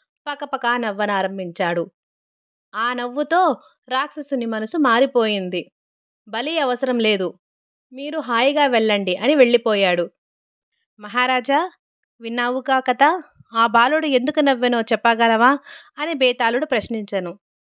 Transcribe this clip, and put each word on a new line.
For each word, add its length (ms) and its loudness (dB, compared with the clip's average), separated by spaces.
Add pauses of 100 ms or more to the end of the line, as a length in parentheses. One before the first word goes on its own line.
(280)
పకపకా 480 -4
నవ్వనారంభించాడు. 1120 -4 (840)
ఆ 180 -4
నవ్వుతో 640 0 (320)
రాక్షసుని 580 -4
మనసు 320 -4
మారిపోయింది. 920 2 (580)
"బలి 300 -4
అవసరం 400 0
లేదు, 400 0 (540)
మీరు 260 -8
హాయిగా 480 0
వెళ్ళండి" 500 0
అని 180 0
వెళ్ళిపోయాడు. 760 2 (920)
"మహారాజా, 720 0 (500)
విన్నావుగా 600 -2
కథ? 420 2 (320)
ఆ 120 2
బాలుడు 400 2
ఎందుకు 340 0
నవ్వెనో 400 2
చెప్పగలవా?" 800 2 (400)
అని 160 -6
బేతాళుడు 520 0
ప్రశ్నించెను. 720 -4 (340)